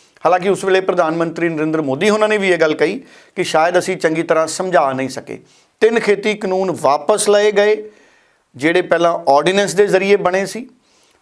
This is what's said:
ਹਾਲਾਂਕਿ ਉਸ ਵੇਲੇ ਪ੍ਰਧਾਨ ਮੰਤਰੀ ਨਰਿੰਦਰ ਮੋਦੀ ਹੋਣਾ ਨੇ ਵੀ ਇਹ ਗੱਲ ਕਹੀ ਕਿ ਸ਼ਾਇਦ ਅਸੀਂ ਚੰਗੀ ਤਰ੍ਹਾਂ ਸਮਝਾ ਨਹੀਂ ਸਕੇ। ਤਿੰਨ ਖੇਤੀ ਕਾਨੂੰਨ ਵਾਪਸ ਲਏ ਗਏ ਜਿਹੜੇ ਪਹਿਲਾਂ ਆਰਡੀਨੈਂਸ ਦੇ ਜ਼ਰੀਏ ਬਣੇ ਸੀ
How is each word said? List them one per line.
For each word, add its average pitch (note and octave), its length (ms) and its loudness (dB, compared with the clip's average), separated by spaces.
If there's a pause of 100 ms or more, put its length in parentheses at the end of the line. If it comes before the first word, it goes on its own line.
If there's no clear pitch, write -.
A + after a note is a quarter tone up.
(240)
ਹਾਲਾਂਕਿ F3 240 2
ਉਸ F#3 160 0
ਵੇਲੇ F#3+ 160 2
ਪ੍ਰਧਾਨ F3 360 0
ਮੰਤਰੀ E3 320 -2
ਨਰਿੰਦਰ D#3 340 -2
ਮੋਦੀ D3 280 -2
ਹੋਣਾ G#3+ 160 2
ਨੇ G#3+ 120 0
ਵੀ G3 100 -2
ਇਹ F3 100 2
ਗੱਲ D#3 160 0
ਕਹੀ D#3 240 -2 (380)
ਕਿ F3 80 -4
ਸ਼ਾਇਦ E3+ 340 0
ਅਸੀਂ E3 180 -2
ਚੰਗੀ D#3+ 260 0
ਤਰ੍ਹਾਂ D#3+ 240 0
ਸਮਝਾ D#3+ 460 0
ਨਹੀਂ C3 160 -4
ਸਕੇ। - 300 -12 (440)
ਤਿੰਨ A3+ 180 4
ਖੇਤੀ G#3 340 0
ਕਾਨੂੰਨ F#3+ 360 -2 (100)
ਵਾਪਸ D3+ 480 0
ਲਏ G#3 240 4
ਗਏ G#3 240 2 (800)
ਜਿਹੜੇ E3 260 2
ਪਹਿਲਾਂ E3+ 300 2 (160)
ਆਰਡੀਨੈਂਸ F3+ 460 2
ਦੇ G3+ 120 4
ਜ਼ਰੀਏ F#3+ 320 2
ਬਣੇ F3+ 280 -2
ਸੀ A3+ 200 -10 (560)